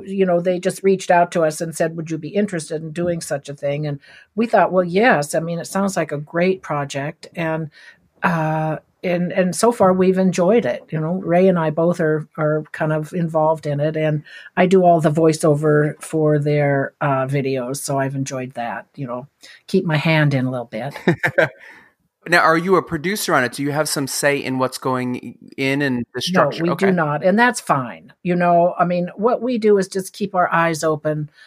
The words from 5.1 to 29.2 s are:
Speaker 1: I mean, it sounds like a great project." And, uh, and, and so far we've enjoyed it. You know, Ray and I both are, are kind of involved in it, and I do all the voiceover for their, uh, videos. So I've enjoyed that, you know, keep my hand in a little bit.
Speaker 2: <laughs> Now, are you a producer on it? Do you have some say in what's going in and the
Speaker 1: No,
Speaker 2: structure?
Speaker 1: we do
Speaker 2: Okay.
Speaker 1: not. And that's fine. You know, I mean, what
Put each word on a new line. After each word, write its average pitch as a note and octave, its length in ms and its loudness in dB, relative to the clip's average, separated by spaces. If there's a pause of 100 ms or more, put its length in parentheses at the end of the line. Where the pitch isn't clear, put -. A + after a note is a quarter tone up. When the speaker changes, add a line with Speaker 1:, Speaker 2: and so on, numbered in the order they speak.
Speaker 1:
I D#3+ 60 0
mean, E3+ 180 -4
it D3+ 80 -10
sounds G3 300 -2
like D#3+ 160 -2
a D3 60 -4
great F3 420 0
project." C#3+ 760 -6
And, D#3+ 360 -4 (520)
uh, D#3 540 -2 (260)
and, F3+ 300 -2
and F#3 240 0
so A#3 160 2
far F#3+ 220 4
we've F#3 240 4
enjoyed F#3+ 480 2
it. - 240 -4
You D#3+ 100 -4
know, D#3+ 140 -2
Ray F#3 340 4
and F3 100 4
I D#3+ 120 0
both E3 280 0
are, D#3 380 0
are D#3 360 0
kind D#3 200 -2
of D#3 220 -4
involved D#3+ 520 0
in C#3+ 140 -2
it, D#3 160 0
and D3+ 260 0 (320)
I F#3 120 4
do F#3 180 6
all E3+ 160 6
the D#3+ 100 2
voiceover D3+ 920 2
for D3+ 360 0
their, C#3+ 640 0
uh, C3+ 260 0
videos. C3+ 520 -2
So C#3 200 -4
I've C3+ 180 -2
enjoyed C3 360 -6
that, A#2 340 -10 (100)
you C#3 100 -8
know, B2 220 -10 (380)
keep F#3+ 200 0
my D3+ 100 0
hand D3+ 380 2
in B2+ 100 0
a B2+ 60 -2
little B2 160 -6
bit. A#2+ 280 -8 (440)
Speaker 2:
<laughs> D#3+ 100 2 (800)
Now, E3+ 140 4
are E3 180 4
you F3+ 180 2
a E3 60 2
producer F3 520 -4
on C#3 80 4
it? A#2+ 100 -2
Do C#3+ 100 -8
you C#3+ 80 -2
have D3 180 -2
some C#3+ 180 -4
say C#3+ 300 0
in C3 220 -4
what's B2+ 180 -2
going B2+ 640 -6 (180)
in C3+ 240 -2
and B2 320 0
the - 40 -14
Speaker 1:
No, B2 40 -4
Speaker 2:
structure? D#3+ 420 0
Speaker 1:
we E3+ 60 0
do - 40 0
Speaker 2:
Okay. G3 180 2
Speaker 1:
not. D3+ 340 0
And F#3+ 140 4
that's A#3+ 200 2
fine. B2 540 -4 (100)
You F3+ 140 0
know, F3 420 4
I F3+ 60 2
mean, F3 300 0
what A3 260 0